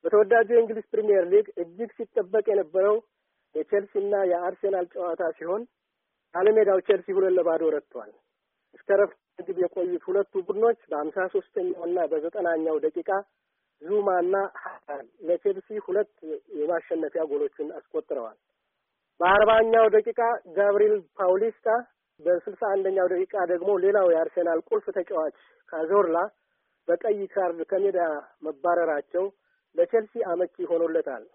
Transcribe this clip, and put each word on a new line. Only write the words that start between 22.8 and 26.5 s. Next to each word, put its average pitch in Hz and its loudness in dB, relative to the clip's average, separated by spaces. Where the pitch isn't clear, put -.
ደቂቃ 185 -2
ደግሞ 175 -2
ሌላው 190 4
የአርሴናል 165 0
ቁልፍ 214 -2
ተጫዋች 170 -4
ካዞርላ 165 0